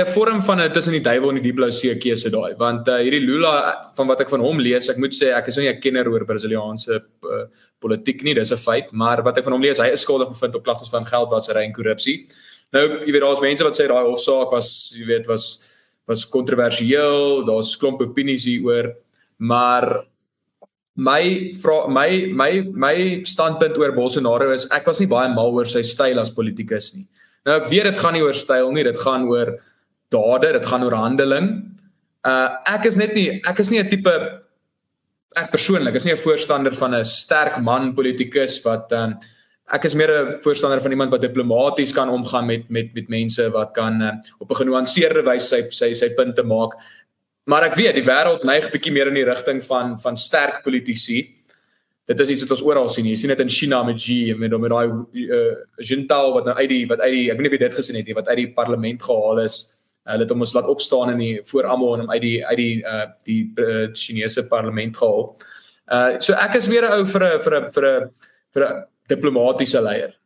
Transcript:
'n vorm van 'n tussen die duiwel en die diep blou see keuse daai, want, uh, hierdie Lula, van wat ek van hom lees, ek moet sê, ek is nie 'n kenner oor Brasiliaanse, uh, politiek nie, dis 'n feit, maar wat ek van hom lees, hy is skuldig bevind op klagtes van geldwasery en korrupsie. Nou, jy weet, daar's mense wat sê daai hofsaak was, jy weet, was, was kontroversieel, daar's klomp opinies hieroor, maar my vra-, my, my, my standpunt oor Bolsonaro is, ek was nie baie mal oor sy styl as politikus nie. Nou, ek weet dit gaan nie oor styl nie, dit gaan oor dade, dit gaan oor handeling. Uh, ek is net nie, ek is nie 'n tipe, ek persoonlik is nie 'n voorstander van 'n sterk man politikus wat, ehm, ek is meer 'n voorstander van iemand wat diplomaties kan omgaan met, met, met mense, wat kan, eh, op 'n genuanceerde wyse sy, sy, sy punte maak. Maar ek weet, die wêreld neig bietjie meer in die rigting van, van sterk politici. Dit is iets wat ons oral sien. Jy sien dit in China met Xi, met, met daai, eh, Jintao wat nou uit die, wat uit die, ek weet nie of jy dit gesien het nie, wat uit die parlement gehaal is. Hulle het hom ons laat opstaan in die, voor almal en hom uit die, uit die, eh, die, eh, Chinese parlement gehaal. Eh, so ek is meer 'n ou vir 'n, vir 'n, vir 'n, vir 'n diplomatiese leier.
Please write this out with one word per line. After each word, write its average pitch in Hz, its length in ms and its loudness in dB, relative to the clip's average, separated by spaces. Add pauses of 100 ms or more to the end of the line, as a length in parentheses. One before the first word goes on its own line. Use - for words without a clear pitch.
'n 180 120 0
vorm 220 280 2
van 190 180 2
'n 160 120 2
tussen 165 220 0
die 151 80 0
duiwel 131 280 2
en 135 100 -2
die - 20 -8
diep 123 140 0
blou 123 140 2
see 120 280 -2
keuse 117 320 -2
daai, 98 280 -2
want, 120 300 0
uh, 123 100 2
hierdie 131 280 2
Lula, 147 680 0
van 135 100 0
wat 131 140 2
ek 135 100 0
van 135 100 0
hom 151 180 0
lees, 123 300 2
ek 123 100 -2
moet 135 140 -2
sê, 131 240 2
ek 120 120 -2
is 120 80 -6
nie 139 120 0
'n 120 120 -2
kenner 127 280 0
oor 113 160 0
Brasiliaanse, 110 800 -4 (220)
uh, 110 200 -6 (360)
politiek 117 420 -4
nie, 147 120 0
dis 113 180 0
'n 117 40 0
feit, - 360 -2
maar 113 300 0
wat 123 160 2
ek 123 60 0
van 131 80 0
hom 127 100 0
lees, 139 160 2
hy 120 140 4
is 143 80 0
skuldig 131 280 0
bevind 120 260 -6
op 113 100 -6
klagtes 117 260 -4
van 117 140 -4
geldwasery 113 600 0
en 107 80 -8
korrupsie. 117 560 -4 (440)
Nou, 147 320 2
jy 147 80 0
weet, 143 80 6
daar's 139 200 2
mense 143 240 2
wat 147 120 2
sê 147 100 4
daai 123 200 4
hofsaak 127 440 0
was, 120 460 -4
jy 117 100 -12
weet, 113 200 0
was, 113 340 -4 (460)
was 113 180 -4
kontroversieel, 135 1200 2
daar's 110 300 0
klomp 135 240 -2
opinies 127 440 -2
hieroor, 120 500 0 (440)
maar 120 680 2 (920)
my 180 560 0 (100)
vra-, 156 260 2
my, 170 440 2
my, 135 180 2 (240)
my 139 220 2 (280)
standpunt 160 540 0
oor 143 180 2
Bolsonaro 127 560 0
is, 127 180 -4
ek 147 160 0
was 165 140 0
nie 190 80 2
baie 127 240 2
mal 117 200 2
oor 120 140 0
sy 117 160 -2
styl 127 380 0
as 110 100 -4
politikus 110 640 -6
nie. 95 120 -16 (400)
Nou, 151 140 4
ek 151 100 -6
weet 202 140 4
dit 190 140 0
gaan 170 160 2
nie 160 80 2
oor 139 140 2
styl 127 360 2
nie, 147 120 0
dit 120 140 0
gaan 127 320 0
oor 120 260 0 (560)
dade, 123 400 4
dit 123 160 0
gaan 127 160 0
oor 120 100 2
handeling. 135 540 2 (800)
Uh, 131 200 2 (220)
ek 208 220 0
is 185 80 0
net 214 160 -2
nie, 190 320 0
ek 180 160 -2
is 196 60 -2
nie 226 100 2
'n 190 80 -2
tipe, 190 240 2 (1200)
ek 165 160 -2
persoonlik 151 460 0
is 127 80 -2
nie 170 80 2
'n 156 80 -2
voorstander 143 540 0
van 127 200 -2
'n 113 100 0
sterk 147 580 0
man 127 320 0
politikus 127 720 0
wat, 113 280 -2
ehm, 113 220 -2 (580)
ek - 140 -2
is 143 80 0
meer 156 160 2
'n 143 320 0
voorstander 143 380 2
van 135 100 -2
iemand 135 200 0
wat 127 120 2
diplomaties 131 720 0
kan 131 160 0
omgaan 123 380 -2
met, 117 240 -4
met, 117 240 -4
met 113 140 -10
mense, 113 420 -2
wat 107 220 -2
kan, 110 300 -2
eh, 107 100 -2 (260)
op 98 120 -12
'n - 40 0
genuanceerde 131 720 2
wyse 127 240 0
sy, 120 220 0
sy, 120 240 -2
sy 120 200 0
punte 123 300 0
maak. 113 320 -2 (760)
Maar 156 140 6
ek 160 100 0
weet, 202 200 4
die 131 120 2
wêreld 151 380 2
neig 135 260 2
bietjie 147 220 -4
meer 139 160 2
in 139 60 -2
die 135 120 2
rigting 127 380 -2
van, 120 340 -2
van 113 180 -4
sterk 143 460 0
politici. 123 640 -4 (840)
Dit 131 140 -2
is 135 80 4
iets 139 140 -2
wat 131 80 -6
ons 135 120 -2
oral 139 260 2
sien. 113 180 -2
Jy 110 100 0
sien 127 120 -4
dit 135 120 0
in 127 80 2
China 135 340 0
met 120 140 -2
Xi, 117 420 -2
met, 113 220 -2
met 117 100 -2
daai, 117 180 2 (260)
eh, 117 420 0 (260)
Jintao 135 540 0
wat 117 100 0
nou 123 80 0
uit 135 140 0
die, 123 180 0
wat 117 140 -2
uit 131 120 2
die, 123 180 0
ek 113 80 -2
weet 143 80 0
nie - 20 4
of 135 100 2
jy 120 60 2
dit 123 100 -2
gesien 123 220 -6
het 107 100 -8
nie, 110 80 -8
wat 110 140 -4
uit 120 80 2
die 120 180 -4
parlement 117 480 -2
gehaal 110 400 2
is. - 360 -8 (280)
Hulle 110 200 0
het 113 80 -6
hom 120 80 -2
ons 113 120 -6
laat 117 160 2
opstaan 123 440 0
in 120 80 -2
die, 113 120 -2 (160)
voor 131 200 2
almal 127 240 2
en 117 60 -4
hom 113 140 -4
uit 117 80 0
die, 113 240 0
uit 120 120 0
die, 117 140 0 (140)
eh, 110 180 -4 (220)
die, 113 160 0 (140)
eh, 110 280 0 (100)
Chinese 113 560 -6
parlement 110 480 -2
gehaal. 113 300 2 (640)
Eh, 123 280 2
so - 160 2
ek 202 240 0
is 196 100 0
meer 233 180 4
'n 208 60 2
ou 202 140 2
vir 190 180 0
'n, 160 160 4
vir 156 140 2
'n, 135 180 -2
vir 139 140 2
'n, 127 240 0 (440)
vir 139 140 2
'n - 160 -8 (280)
diplomatiese 131 720 2
leier. 107 320 -4 (120)